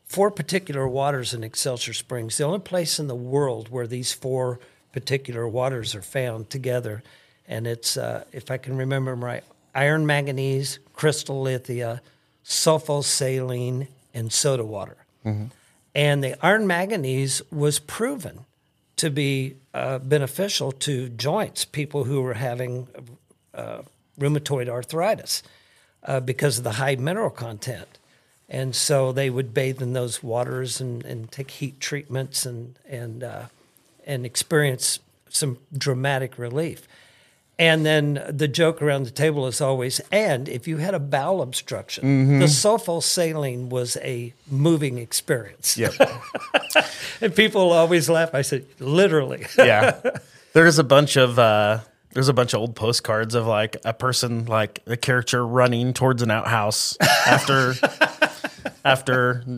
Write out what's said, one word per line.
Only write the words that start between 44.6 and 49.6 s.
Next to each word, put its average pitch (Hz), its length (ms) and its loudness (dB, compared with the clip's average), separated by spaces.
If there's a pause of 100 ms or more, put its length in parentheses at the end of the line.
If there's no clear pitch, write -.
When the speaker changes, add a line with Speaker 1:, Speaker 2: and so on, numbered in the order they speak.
Speaker 1:
experience. - 800 -4
Speaker 2:
Yep. 113 160 0
Speaker 1:
<laughs> - 1300 0
And 208 120 0
people 208 380 6
always 165 380 6
laugh. 165 240 2
I 139 80 2
said, 131 240 -4 (120)
"Literally." 147 720 2
<laughs> - 60 -14
Speaker 2:
Yeah. 240 400 8 (540)